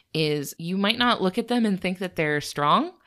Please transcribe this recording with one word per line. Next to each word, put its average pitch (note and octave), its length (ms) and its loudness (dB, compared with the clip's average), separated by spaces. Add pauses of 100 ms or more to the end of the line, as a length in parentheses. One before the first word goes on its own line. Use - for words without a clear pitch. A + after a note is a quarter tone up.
(120)
is D3+ 460 -2
you E3+ 180 -4
might G#3 220 2
not B3 240 2
look F#3 160 0
at A#3 100 -4
them A#3+ 180 2
and F#3+ 140 0
think F#3 180 -4
that F#3 180 -6
they're D3+ 240 0
strong, F3 520 0 (140)